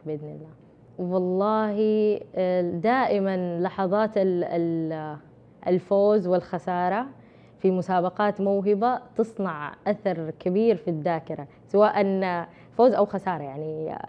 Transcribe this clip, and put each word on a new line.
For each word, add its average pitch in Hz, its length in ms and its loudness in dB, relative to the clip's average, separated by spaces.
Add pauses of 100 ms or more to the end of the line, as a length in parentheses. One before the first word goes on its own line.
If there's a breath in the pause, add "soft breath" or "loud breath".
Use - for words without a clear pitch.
بإذن 151 220 -8
الله. 151 220 -16 (640)
والله، 202 640 0 (600)
آه، 180 260 2
دائما 185 1000 0
لحظات 202 580 0
ال-، 185 260 2
ال-، 160 760 -2 (500)
الفوز 196 600 2
والخسارة 180 800 -2 (540 loud breath)
في 190 120 2
مسابقات 185 680 0
موهبة 202 580 2 (160)
تصنع 185 580 -4 (140)
أثر 165 420 -2 (100)
كبير 208 360 2
في - 120 -8
الذاكرة، 160 600 -4 (200 loud breath)
سواء 208 360 4 (680 loud breath)
فوز 233 220 4
أو 208 120 4
خسارة. 185 380 -6
يعني 156 520 -8 (140)